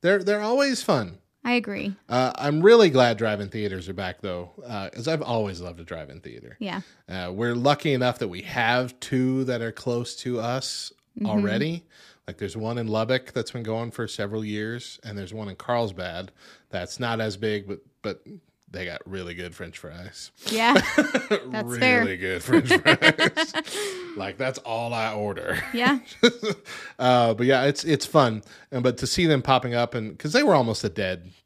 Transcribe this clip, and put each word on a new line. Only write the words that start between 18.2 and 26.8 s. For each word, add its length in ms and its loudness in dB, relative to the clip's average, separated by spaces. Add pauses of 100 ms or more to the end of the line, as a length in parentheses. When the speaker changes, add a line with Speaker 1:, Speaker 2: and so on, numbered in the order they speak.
Speaker 1:
they 140 -10
got 240 -10
really 260 -10
good 200 -12
French 240 -16
fries. 520 -16 (200)
Speaker 2:
Yeah, 240 4
Speaker 1:
<laughs> 540 4 (220)
Speaker 2:
that's 280 -6
fair. 240 6
Speaker 1:
Really 140 -2
good 260 -4
French 300 4
fries. 840 4
Speaker 2:
<laughs> 40 -4 (540)
Speaker 1:
Like, 220 -8
that's 220 -2
all 340 -4
I 180 0
order. 500 -4 (120)
Speaker 2:
Yeah. 240 2 (240)
Speaker 1:
<laughs> 160 4 (600)